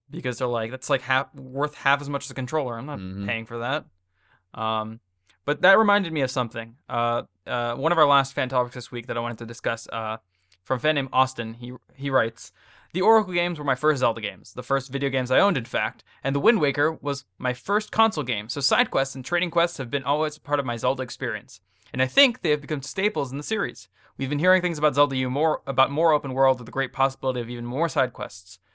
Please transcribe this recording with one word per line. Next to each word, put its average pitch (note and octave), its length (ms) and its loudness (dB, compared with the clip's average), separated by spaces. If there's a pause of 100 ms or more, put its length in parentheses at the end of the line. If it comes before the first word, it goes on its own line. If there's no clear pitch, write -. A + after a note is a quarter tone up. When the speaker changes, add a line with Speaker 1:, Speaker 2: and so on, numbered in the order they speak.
(120)
Speaker 1:
because B2 260 -6
they're B2+ 100 -2
like, A#2 220 -2
"That's, B2+ 220 -8
like, C3+ 100 2
half, C3 320 -2
worth C3+ 420 -6
half C#3 260 2
as C#3+ 80 -8
much C#3 160 -4
as - 60 -12
a - 40 -12
controller. B2+ 420 -4
I'm B2 80 -10
not D3 140 -8
Speaker 2:
Mm-hmm. F#2+ 260 -8
Speaker 1:
paying A2+ 220 -4
for A#2 120 -8
that." C3 260 -2 (680)
Um, A2 460 -2 (460)
but D3 180 -2
that F#3+ 160 8
reminded G3+ 340 2
me D3+ 80 0
of C3 100 2
something. A#2 440 -4 (120)
Uh, A#2+ 360 0 (240)
uh, A#2+ 280 -2
one C#3 160 0
of E3+ 60 2
our D#3 80 6
last C#3 280 4
fan C3 160 -2
topics B2 260 0
this B2 160 -10
week A#2+ 160 -10
that A#2 100 -4
I - 20 -2
wanted A#2 200 -6
to A#2+ 60 -8
discuss, A2+ 460 -6
uh, A2 260 -4 (460)
from B2+ 140 -2
a - 20 -4
fan D3+ 160 2
named C3+ 160 -2
Austin, A#2+ 440 0
he, A#2+ 180 -12 (220)
he C#3 160 -6
writes, A#2 400 0 (420)
"The F#3 80 -2
Oracle G#3 320 4
games F3 240 -2
were D3 80 -6
my C#3 100 2
first D3 260 2
Zelda A#2 200 2
games, G2 320 -10
the B2+ 100 -10
first - 280 -2
video C#3 180 0
games B2+ 220 -2
I C3+ 80 6
owned, F#3 180 4
in A#2+ 80 -4
fact, A2 380 -4 (200)
and C#3 120 0
the C#3+ 40 2
Wind G3 220 4
Waker D3 300 2
was C#3 340 -6 (140)
my B2+ 140 -2
first G3+ 380 -4
console A3 320 2
game, A2+ 260 -6
so D3 120 -6
side - 300 2
quests C#3 240 0
and D3 100 -10
trading F3 240 -2
quests E3+ 300 0
have A#2+ 100 -6
been C3+ 140 -2
always D3+ 340 0
part C#3+ 220 -2
of C3+ 60 -2
my A#2 120 -4
Zelda B2+ 240 0
experience. A2+ 580 -8 (320)
And B2+ 100 -2
I C3 60 2
think C4 340 4
they D#3 100 2
have C#3+ 100 0
become C#3+ 220 -6
staples F3+ 480 -4
in C3+ 60 -6
the D3 60 -6
series. G3 460 -6 (280)
We've C3 120 -4
been C#3+ 100 -2
hearing F#3 220 6
things E3+ 160 -2
about D3 180 4
Zelda C#3 220 4
U B2+ 140 0
more, D3+ 340 0
about C3+ 240 2
more D#3 240 4
open C#3+ 200 0
world C3 260 4
with A#2 80 -12
the B2 40 -14
great C3+ 220 -2
possibility C3 480 0
of A#2 80 -6
even A#2+ 160 -8
more C#3 240 -2
side C3 240 0
quests. - 460 -12 (140)